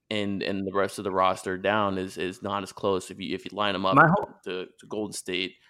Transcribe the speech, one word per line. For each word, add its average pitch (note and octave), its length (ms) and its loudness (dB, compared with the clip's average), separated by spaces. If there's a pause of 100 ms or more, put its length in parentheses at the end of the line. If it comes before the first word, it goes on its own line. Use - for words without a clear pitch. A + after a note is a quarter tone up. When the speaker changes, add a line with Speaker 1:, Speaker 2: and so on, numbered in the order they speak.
(120)
Speaker 1:
And, G2+ 320 -2
and G2 240 -2
the F#2 60 -4
rest G2 240 0
of G#2 60 -4
the F#2+ 80 -2
roster F#2 460 2
down G2 420 2
is, F#2+ 180 -6
is F2+ 240 -4
not G2+ 220 -4
as F#2 100 -10
close. F#2+ 380 0
If F#2 100 -12
you, E2+ 120 -4
if F2+ 120 -6
you - 100 -14
line G2+ 200 0
'em F#2+ 100 0
up F#2+ 100 4
Speaker 2:
My D#3 120 10
whole F3+ 220 2 (140)
Speaker 1:
to, F#2 220 -6 (140)
to - 80 -20
Golden G#2 260 -4
State, F#2 400 -4 (160)